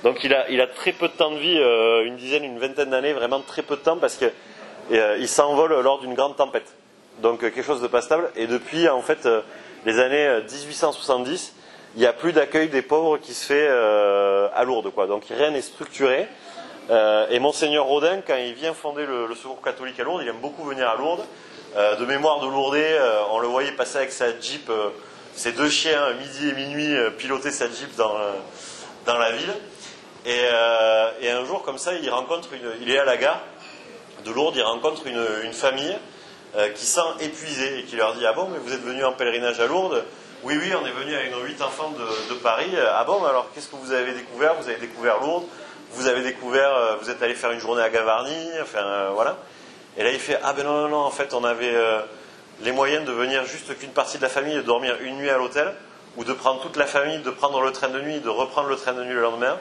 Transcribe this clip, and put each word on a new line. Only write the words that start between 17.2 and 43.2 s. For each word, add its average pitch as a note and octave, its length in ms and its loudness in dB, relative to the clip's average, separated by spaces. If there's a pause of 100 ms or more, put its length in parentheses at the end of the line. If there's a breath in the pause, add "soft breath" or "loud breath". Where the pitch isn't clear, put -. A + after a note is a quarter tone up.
et B2 80 4
Monseigneur D3 460 2
Rodin, D3+ 400 2
quand C#3+ 120 0
il B2 160 -4
vient D#3 200 -4
fonder D3+ 320 -6
le, B2 200 -2
le A#2 100 -6
Secours C3 260 -14
catholique B2+ 380 -6
à B2 40 -2
Lourdes, E3 180 -4
il B2 80 -6
aime A2+ 100 -6
beaucoup D3 240 -10
venir C3+ 240 -2
à A2+ 80 2
Lourdes. E3 300 -2 (500 loud breath)
Euh, G#2 200 4
de A#2+ 100 -4
mémoire D3 340 2
de C#3 80 -4
Lourdais, C#3 500 2
euh, A2+ 340 4
on A2 80 2
le A#2+ 80 0
voyait C3 240 0
passer C3+ 260 -4
avec C3+ 140 -2
sa A#2 280 -2
Jeep, C#3+ 300 -10
euh, G#2+ 200 0 (460 loud breath)
ses A#2 180 -4
deux C#3 160 2
chiens, D3 440 2
midi C#3 360 -4
et C#3 40 -4
minuit, C#3+ 420 -4
euh, A#2 140 2
piloter C3+ 400 -4
sa C#3 160 -4
Jeep A#2+ 320 -8
dans, A2 180 2
euh, G#2 160 -2 (760 loud breath)
dans A#2+ 100 2
la A#2 140 4
ville. D#3+ 220 -4 (720 loud breath)
Et, A#2+ 80 -2
euh, A2+ 800 4 (100)
et A#2+ 80 0
un B2 160 -2
jour, F3 180 -6
comme C3+ 140 -6
ça, F3 160 -4
il D#3 160 -4
rencontre B2+ 440 -4
une, B2 160 -10 (120)
il A#2 80 -6
est C#3 100 2
à C#3 60 4
la B2+ 120 4
gare C3+ 220 2 (840 loud breath)
de G#2+ 60 -10
Lourdes, D3 260 0
il A#2+ 60 2
rencontre A#2 440 -2
une, A#2+ 180 -2 (180)
une A#2 100 -8
famille, C#3 420 -2 (600 loud breath)
euh, G#2 140 2
qui - 160 -8
sent - 140 0 (220)
épuisée C#3+ 580 -6
et B2 40 -10
qui A#2+ 120 -12
leur A2+ 180 2
dit : « A#2+ 140 -2
Ah A2 60 4
bon, F#3 160 -2
mais E3+ 100 -8
vous B2 140 -6
êtes C3 80 -6
venus B2+ 240 -4
en C3 80 2
pèlerinage A#2+ 480 0
à A#2+ 60 4
Lourdes ? » : « D#3+ 360 0 (400 loud breath)
Oui, D3 140 -2
oui, F3+ 160 -2
on D#3 120 -2
est B2+ 60 -6
venu C#3 240 -6
avec B2+ 160 -4
nos B2 100 -6
huit C#3+ 200 -8
enfants D3 300 -4
de, A2+ 420 -6
de B2 60 -8
Paris. » « B2 320 2 (220)
Ah A2+ 120 2
bon, F#3+ 160 0